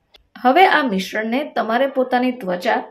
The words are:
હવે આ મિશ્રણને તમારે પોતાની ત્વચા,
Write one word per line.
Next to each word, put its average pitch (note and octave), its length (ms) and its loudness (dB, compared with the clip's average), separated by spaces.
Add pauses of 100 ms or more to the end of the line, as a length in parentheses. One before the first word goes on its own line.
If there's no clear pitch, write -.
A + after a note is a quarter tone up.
(420)
હવે C#4+ 240 6
આ D4+ 180 4
મિશ્રણને A3+ 720 -4
તમારે A#3 320 0
પોતાની B3+ 440 0
ત્વચા, G#3+ 600 -2